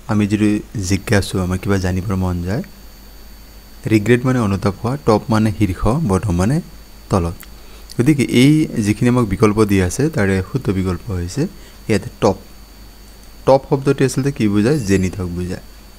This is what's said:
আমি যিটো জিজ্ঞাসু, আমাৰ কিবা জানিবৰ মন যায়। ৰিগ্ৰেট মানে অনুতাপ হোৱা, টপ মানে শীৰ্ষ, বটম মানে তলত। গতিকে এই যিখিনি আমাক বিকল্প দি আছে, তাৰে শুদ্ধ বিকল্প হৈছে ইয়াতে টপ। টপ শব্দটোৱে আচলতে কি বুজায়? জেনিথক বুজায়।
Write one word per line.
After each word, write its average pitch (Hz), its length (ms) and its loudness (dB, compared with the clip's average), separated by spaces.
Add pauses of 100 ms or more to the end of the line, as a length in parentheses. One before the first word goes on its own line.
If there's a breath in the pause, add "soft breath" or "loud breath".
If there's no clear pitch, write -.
আমি 104 200 0
যিটো 104 520 0
জিজ্ঞাসু, 95 600 -2
আমাৰ 92 180 -2
কিবা 98 200 0
জানিবৰ 92 380 -2
মন 90 280 -2
যায়। 107 200 -4 (1200)
ৰিগ্ৰেট 117 380 2
মানে 127 140 0
অনুতাপ 98 340 0 (100)
হোৱা, 127 220 -4
টপ 107 240 2
মানে 110 300 2
শীৰ্ষ, 95 280 0
বটম 104 480 0
মানে 120 260 0 (480)
তলত। 85 240 0 (640 loud breath)
গতিকে 131 240 4
এই 147 440 4 (100)
যিখিনি 104 320 0
আমাক 123 160 2
বিকল্প 104 400 2
দি 98 160 2
আছে, 123 280 0
তাৰে 95 420 0
শুদ্ধ - 180 -4
বিকল্প 92 420 -4
হৈছে 90 360 -4 (400 loud breath)
ইয়াতে 214 220 -2 (120)
টপ। 196 140 2 (1120)
টপ 135 240 6
শব্দটোৱে 135 360 0
আচলতে 135 260 -2
কি 113 160 0
বুজায়? 104 320 2
জেনিথক 95 440 0
বুজায়। 87 380 -8 (380)